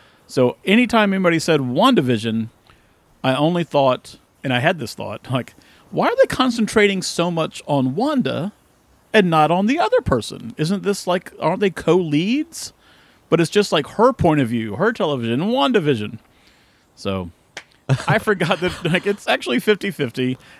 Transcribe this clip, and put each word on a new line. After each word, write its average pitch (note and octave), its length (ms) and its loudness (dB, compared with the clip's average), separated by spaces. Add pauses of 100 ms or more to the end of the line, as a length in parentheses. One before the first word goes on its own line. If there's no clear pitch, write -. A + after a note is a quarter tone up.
(260)
So B2 400 0
anytime G#3+ 480 2
anybody F3 240 0
said D#3 220 0
WandaVision, B2 880 0 (760)
I C3 100 0
only E3 300 0
thought, C3+ 540 0 (260)
and C3+ 80 -2
I B2 60 2
had D#3+ 200 2
this B2+ 160 -10
thought, G#2 360 -12
like, B2 240 -4 (360)
why G3 180 0
are A#4+ 80 0
they C5 100 6
concentrating G#3+ 760 2
so F3 300 -2
much E3 360 -4
on C3 280 0
Wanda F3+ 580 -2 (640)
and G3 160 4
not D#3 200 4
on F3+ 140 0
the C4 140 0
other G#4+ 240 2
person? - 560 -4
Isn't E3+ 240 -2
this, G3 240 -4
like, F3+ 340 -2
aren't F3 200 0
they G3+ 100 2
co-leads? F3 1040 0 (560)
But E3 100 4
it's E3 100 0
just, G3+ 220 0
like, D#3 140 0
her B3 260 2
point D#3 300 2
of A#2 60 0
view, A2 280 -4
her G3+ 160 0
television, C3 480 -2
WandaVision. E3+ 800 0 (760)
So F#2+ 360 -6 (760)
I G#3+ 120 2
<laughs> - 0 -
forgot F#3 420 -2
that, F3 240 -4
like, E3+ 220 -2
it's G3+ 200 -4
actually B3 340 -2
fifty-fifty. C3+ 760 -2 (240)